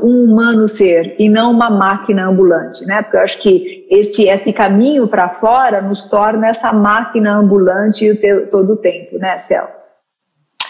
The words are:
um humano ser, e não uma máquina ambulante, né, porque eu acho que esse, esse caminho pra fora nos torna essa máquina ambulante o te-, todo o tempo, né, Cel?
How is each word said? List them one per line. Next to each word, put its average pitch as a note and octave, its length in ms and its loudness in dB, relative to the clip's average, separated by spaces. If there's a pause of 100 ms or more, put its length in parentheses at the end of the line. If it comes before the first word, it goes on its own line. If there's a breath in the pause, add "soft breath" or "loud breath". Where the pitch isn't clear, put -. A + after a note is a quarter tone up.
um B3 220 2
humano A3 420 2
ser, F3 500 0
e G#3+ 120 2
não A3+ 220 2
uma A#3 180 2
máquina G3 580 -2
ambulante, F3+ 580 0
né, G#3 160 -2
porque - 140 -6
eu F#3 60 2
acho F#3+ 200 -4
que - 480 0
esse, G#3 380 2
esse G3 240 0
caminho A3 560 0
pra F#3 220 -2
fora A3+ 520 0
nos G3 220 -6
torna A3 460 0
essa A3+ 240 -4
máquina G#3+ 640 0
ambulante G3+ 760 2
o G#3 80 -2
te-, G3+ 320 0
todo G3 220 0
o G#3+ 40 -2
tempo, - 400 -6
né, F3+ 220 -6
Cel? - 380 -6 (920 loud breath)